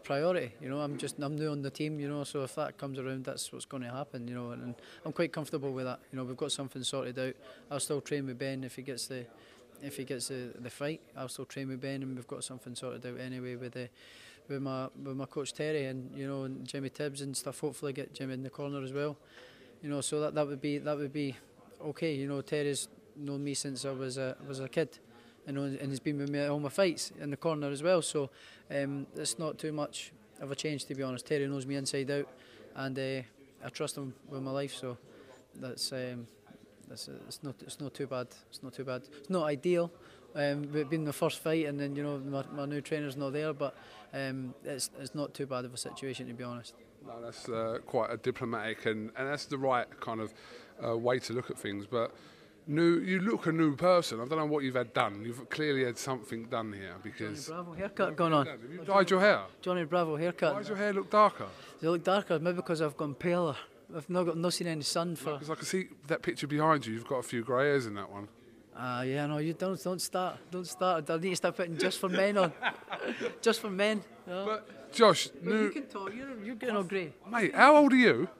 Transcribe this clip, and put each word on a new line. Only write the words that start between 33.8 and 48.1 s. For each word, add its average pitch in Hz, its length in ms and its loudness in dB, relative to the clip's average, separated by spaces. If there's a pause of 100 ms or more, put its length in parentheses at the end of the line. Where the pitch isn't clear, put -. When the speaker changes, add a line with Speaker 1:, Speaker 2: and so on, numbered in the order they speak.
Speaker 1:
him 135 180 -8 (140)
with 135 140 -8
my 135 80 -4
life. 139 240 -2
So 123 240 -8 (580)
that's, 131 360 -6
um, 123 360 -6 (580)
that's, - 220 -12
uh, 139 40 -12 (140)
it's - 160 -12
not, 139 200 -8
it's - 180 -14
not 139 140 -8
too 143 120 -4
bad. 123 220 -4 (220)
It's - 120 -16
not 131 120 -12
too 135 100 -8
bad. 127 180 -4 (160)
It's - 120 -14
not 175 140 2
ideal. 170 460 2 (440)
Um, 143 360 0
but 147 200 -2
being 160 140 0
the 143 80 -2
first 156 280 0
fight, 160 260 2
and 143 140 -4
then, 139 160 -2
you 147 60 -2
know, 147 160 -2
my, 135 260 -4 (100)
my 143 120 -4
new 143 160 -4
trainer's 147 340 -4
not 139 160 -2
there, 151 200 -2
but, 139 220 -2 (380)
um, 131 420 -4 (100)
it's, 139 260 -4 (100)
it's 131 140 -10
not 147 180 -4
too 139 140 -6
bad 127 180 -4
of 123 80 -10
a 123 60 -10
situation, 127 500 -8
to 120 60 -10
be 123 100 -8
honest. 120 300 -10 (320)
Speaker 2:
No, 117 160 -12
that's, 117 260 -10
uh, 113 380 0
quite 117 260 2